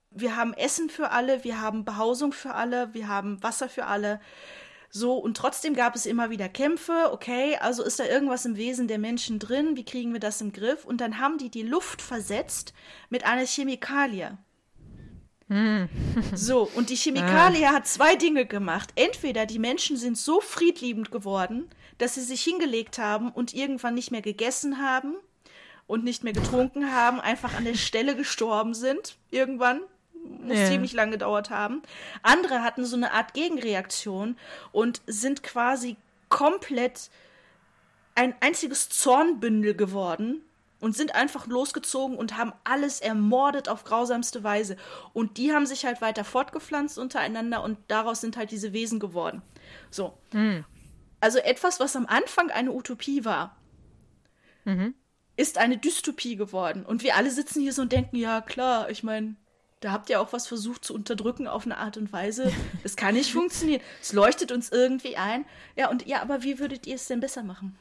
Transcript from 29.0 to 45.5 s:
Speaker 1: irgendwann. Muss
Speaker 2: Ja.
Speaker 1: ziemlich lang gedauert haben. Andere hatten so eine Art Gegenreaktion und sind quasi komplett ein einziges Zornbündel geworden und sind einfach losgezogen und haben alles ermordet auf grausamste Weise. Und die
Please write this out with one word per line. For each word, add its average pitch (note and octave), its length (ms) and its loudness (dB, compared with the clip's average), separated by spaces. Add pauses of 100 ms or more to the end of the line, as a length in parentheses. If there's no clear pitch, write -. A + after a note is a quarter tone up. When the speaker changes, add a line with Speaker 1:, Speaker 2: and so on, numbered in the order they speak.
Speaker 1:
irgendwann. B3+ 500 2 (640)
Muss A#3 160 2
Speaker 2:
Ja. G3 80 6
Speaker 1:
ziemlich F#3+ 260 2
lang A3 200 0
gedauert G#3 380 -2
haben. G#3+ 320 -2 (420)
Andere C4 400 4
hatten B3 200 0
so B3 120 -2
eine A#3+ 160 0
Art A3+ 200 0
Gegenreaktion A3+ 1040 -2 (360)
und A#3 340 2
sind A#3 380 -2
quasi B3 520 0 (320)
komplett C#4 800 2 (1080)
ein B3 240 4
einziges C#4+ 480 0
Zornbündel A#3 840 4
geworden G3+ 680 -2 (380)
und A3 160 0
sind - 180 -2
einfach C4+ 320 2
losgezogen C4 720 -2
und A3+ 180 -4
haben A3+ 160 -2 (120)
alles C#4 360 0
ermordet B3 680 2
auf - 160 -6
grausamste A#3+ 580 0
Weise. G#3 340 -2 (360)
Und A3+ 260 -2
die C#4+ 140 2